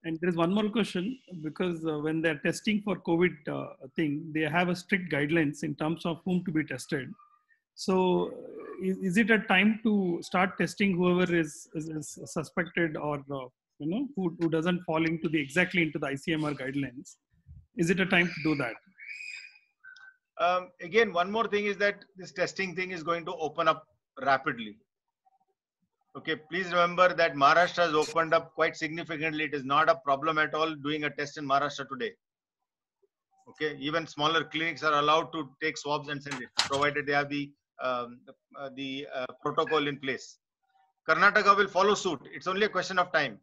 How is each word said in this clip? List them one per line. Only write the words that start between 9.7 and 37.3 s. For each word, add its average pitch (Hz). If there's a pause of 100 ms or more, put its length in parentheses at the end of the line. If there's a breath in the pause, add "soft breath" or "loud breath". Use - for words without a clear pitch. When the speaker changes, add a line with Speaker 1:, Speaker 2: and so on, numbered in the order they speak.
Speaker 1:
to 196
start 190
testing 190
whoever 180
is, 160
is, 160
is 156
suspected 165
or, 147 (140)
uh, 135 (320)
you 147
know, 240
who, 175
who 165
doesn't 170
fall 160
into 160
the, 156
exactly 170
into 156
the 147
I 139
C 151
M 156
R 147
guidelines? 135 (600)
Is 170
it 185
a 185
time 175
to 165
do 156
that? 120 (1600 loud breath)
Speaker 2:
Um, 180 (100)
again, 190
one 175
more 220
thing 208
is 202
that 202 (200)
this 180
testing 180
thing 185
is 170
going 170
to 180
open 160
up 156 (360)
rapidly. 127 (1400)
Okay, 151 (140)
please 175
remember 175
that 165
Maharashtra 165
has 160
opened 156
up 165
quite 160
significantly. 156
It 147
is 139
not 147
a 165
problem 151
at 151
all 156
doing 147
a 143
test 147
in 151
Maharashtra 139
today. 123 (1400)
Okay, 151
even 151
smaller 151
clinics 156
are 151
allowed 156
to 156 (120)
take 156
swabs 147
and 147
send 139
it, 113
provided 143
they 143
have 143
the, 143 (300)